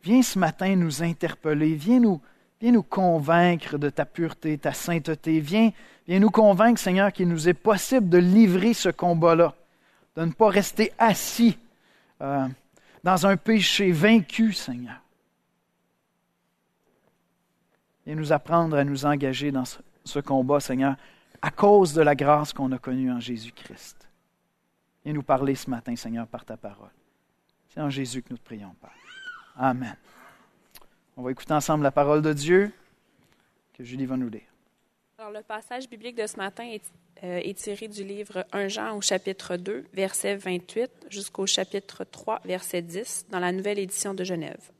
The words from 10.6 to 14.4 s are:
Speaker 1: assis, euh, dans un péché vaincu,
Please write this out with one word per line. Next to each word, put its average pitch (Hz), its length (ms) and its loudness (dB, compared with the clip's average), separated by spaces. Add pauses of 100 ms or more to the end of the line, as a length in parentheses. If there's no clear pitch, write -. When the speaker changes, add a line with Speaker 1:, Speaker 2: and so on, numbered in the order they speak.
Speaker 1:
assis, 226 600 2 (640)
euh, 139 260 -2 (560)
dans 180 240 2
un 196 100 4
péché 202 540 2
vaincu, 214 600 4